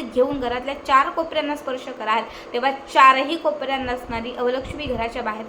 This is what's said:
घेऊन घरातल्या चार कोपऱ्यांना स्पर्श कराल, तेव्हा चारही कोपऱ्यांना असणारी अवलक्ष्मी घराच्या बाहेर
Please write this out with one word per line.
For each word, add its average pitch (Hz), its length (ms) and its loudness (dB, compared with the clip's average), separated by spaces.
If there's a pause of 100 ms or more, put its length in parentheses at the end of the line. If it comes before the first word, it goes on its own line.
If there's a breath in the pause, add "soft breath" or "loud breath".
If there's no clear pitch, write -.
(160)
घेऊन 277 240 2
घरातल्या 247 340 -4
चार 277 360 4
कोपऱ्यांना 311 460 -2
स्पर्श 254 300 -8 (140)
कराल, 220 240 0 (300 loud breath)
तेव्हा 247 180 0
चारही 269 680 6
कोपऱ्यांना 269 540 -2
असणारी 240 440 -6
अवलक्ष्मी 254 500 -2
घराच्या 233 360 -4
बाहेर 220 280 -6